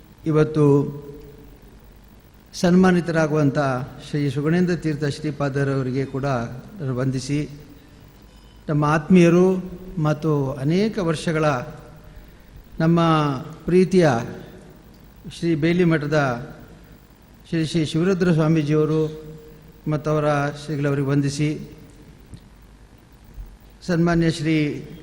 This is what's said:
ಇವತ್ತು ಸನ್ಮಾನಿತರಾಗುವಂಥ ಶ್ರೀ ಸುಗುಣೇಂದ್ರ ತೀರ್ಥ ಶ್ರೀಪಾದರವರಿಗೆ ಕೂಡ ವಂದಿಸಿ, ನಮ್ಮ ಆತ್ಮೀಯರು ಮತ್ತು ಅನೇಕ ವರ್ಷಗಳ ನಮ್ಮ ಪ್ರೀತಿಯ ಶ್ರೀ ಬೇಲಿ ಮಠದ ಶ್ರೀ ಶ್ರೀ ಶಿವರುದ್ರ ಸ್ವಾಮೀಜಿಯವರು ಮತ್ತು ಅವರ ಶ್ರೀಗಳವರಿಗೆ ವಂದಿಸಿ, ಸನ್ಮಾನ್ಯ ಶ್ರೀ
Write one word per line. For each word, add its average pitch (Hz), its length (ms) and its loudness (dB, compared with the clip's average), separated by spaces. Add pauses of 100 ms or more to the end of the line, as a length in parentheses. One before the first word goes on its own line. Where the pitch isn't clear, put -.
(260)
ಇವತ್ತು 151 840 2 (1400)
ಸನ್ಮಾನಿತರಾಗುವಂಥ 165 1040 2 (520)
ಶ್ರೀ 143 200 -2
ಸುಗುಣೇಂದ್ರ 165 460 0
ತೀರ್ಥ 151 300 -4
ಶ್ರೀಪಾದರವರಿಗೆ 139 1000 -4
ಕೂಡ 131 200 -6 (560)
ವಂದಿಸಿ, 135 680 -4 (1200)
ನಮ್ಮ 147 160 0
ಆತ್ಮೀಯರು 175 920 4 (180)
ಮತ್ತು 147 540 0
ಅನೇಕ 185 460 0
ವರ್ಷಗಳ 160 480 -2 (1300)
ನಮ್ಮ 170 200 4 (680)
ಪ್ರೀತಿಯ 180 440 4 (1300)
ಶ್ರೀ 170 160 0
ಬೇಲಿ 170 280 2
ಮಠದ 147 640 0 (1000)
ಶ್ರೀ 160 160 -2
ಶ್ರೀ 156 200 -2
ಶಿವರುದ್ರ 180 480 2
ಸ್ವಾಮೀಜಿಯವರು 156 880 2 (640)
ಮತ್ತು 151 220 -2
ಅವರ 151 160 0 (220)
ಶ್ರೀಗಳವರಿಗೆ 143 600 -4
ವಂದಿಸಿ, 143 720 -2 (2000)
ಸನ್ಮಾನ್ಯ 170 440 2
ಶ್ರೀ 147 560 -2 (160)